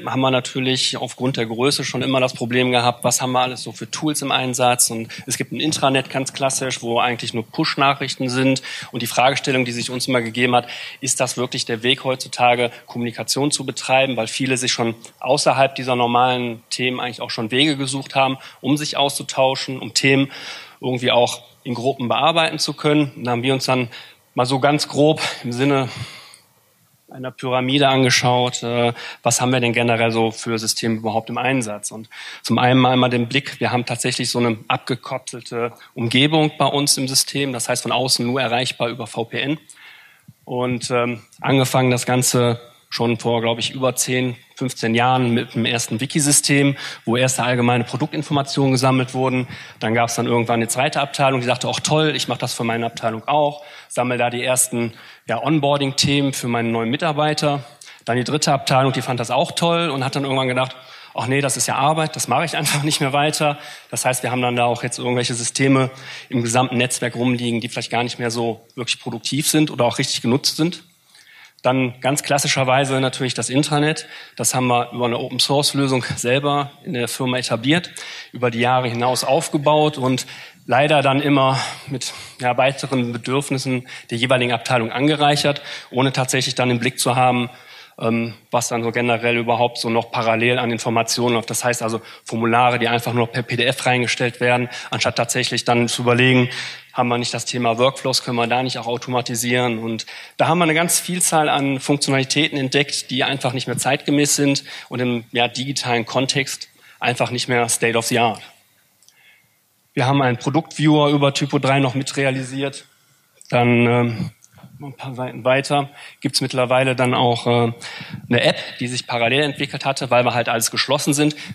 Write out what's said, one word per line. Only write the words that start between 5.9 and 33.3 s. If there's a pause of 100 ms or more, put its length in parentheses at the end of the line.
ganz
klassisch,
wo
eigentlich
nur
Push-Nachrichten
sind. (320)
Und
die
Fragestellung,
die
sich
uns
immer
gegeben
hat, (340)
ist
das
wirklich
der
Weg
heutzutage, (140)
Kommunikation
zu
betreiben?
Weil
viele
sich
schon (260)
außerhalb
dieser
normalen
Themen
eigentlich
auch
schon
Wege
gesucht
haben, (240)
um
sich
auszutauschen,
um
Themen (520)
irgendwie
auch (180)
in
Gruppen
bearbeiten
zu
können.
Und
da
haben
wir
uns
dann (460)
mal
so
ganz
grob (220)
im
Sinne (1200)
einer
Pyramide
angeschaut,
äh, (300)
was
haben
wir
denn
generell
so
für
Systeme
überhaupt
im
Einsatz?
Und (320)
zum
einen
mal
einmal
den
Blick,